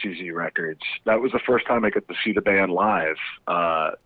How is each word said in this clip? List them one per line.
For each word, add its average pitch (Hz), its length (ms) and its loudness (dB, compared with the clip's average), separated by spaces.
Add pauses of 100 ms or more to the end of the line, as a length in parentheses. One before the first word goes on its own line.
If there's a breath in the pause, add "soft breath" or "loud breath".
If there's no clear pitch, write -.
C 98 140 -4
Z 87 160 -10
Records. 82 500 -4 (240)
That 110 140 2
was 127 120 0
the 120 80 0
first 120 260 2
time 120 180 2
I 107 60 4
got 101 180 -2
to 90 160 -8
see 110 80 0
the 98 100 2
band 98 300 2
live. 87 460 2 (300)
Uh, 82 440 0 (140)